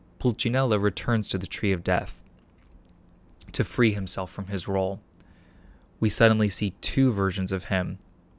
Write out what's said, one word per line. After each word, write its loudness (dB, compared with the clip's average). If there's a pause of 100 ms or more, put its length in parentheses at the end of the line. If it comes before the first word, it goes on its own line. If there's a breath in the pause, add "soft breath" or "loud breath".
(180 soft breath)
Pulcinella 0
returns 0
to -4
the -6
Tree -2
of -2
Death -2 (1300)
to -2
free 2
himself -2
from -10
his -6
role. -2 (1000 soft breath)
We 4
suddenly 4
see 0
two 2
versions -2
of -4
him, -2 (380)